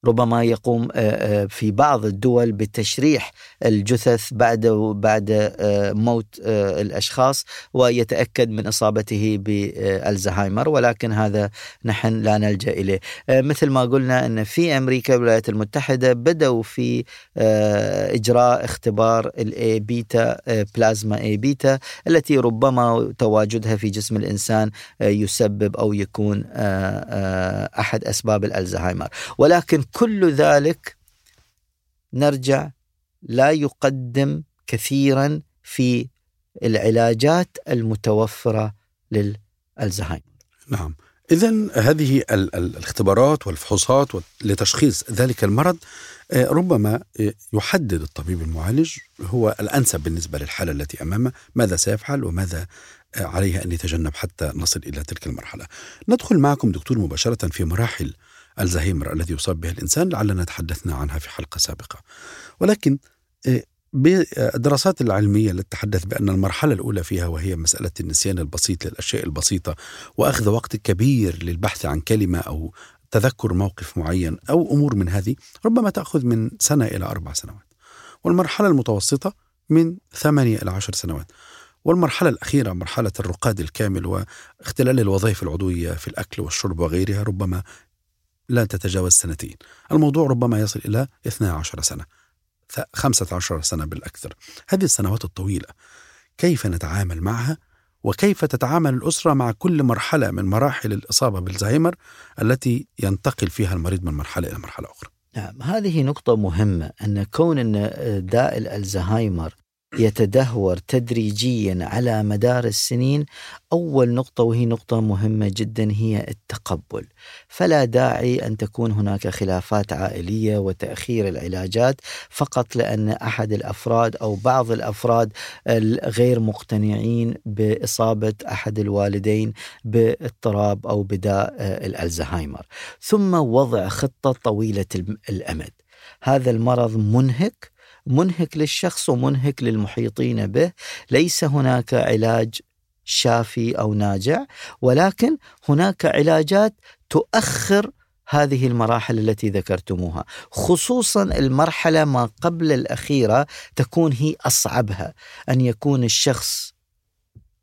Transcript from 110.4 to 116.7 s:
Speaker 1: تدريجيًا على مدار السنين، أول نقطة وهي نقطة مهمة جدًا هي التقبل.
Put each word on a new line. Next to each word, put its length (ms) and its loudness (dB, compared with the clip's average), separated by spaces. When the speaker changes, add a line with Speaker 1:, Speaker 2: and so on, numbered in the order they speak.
Speaker 1:
تدريجيًا 1040 -2
على 420 -2
مدار 400 2
السنين، 600 0
أول 400 2
نقطة 300 0
وهي 220 2
نقطة 360 0
مهمة 540 0
جدًا 360 -2
هي 360 -2
التقبل. 800 -8